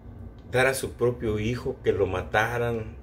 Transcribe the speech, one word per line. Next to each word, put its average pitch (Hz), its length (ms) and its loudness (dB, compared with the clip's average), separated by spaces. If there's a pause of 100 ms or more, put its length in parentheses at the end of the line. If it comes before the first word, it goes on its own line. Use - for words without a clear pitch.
(520)
dar 127 140 4
a 135 80 4
su - 180 -4
propio 120 460 2
Hijo, 120 440 -2
que 110 120 4
lo 95 120 4
mataran 113 960 0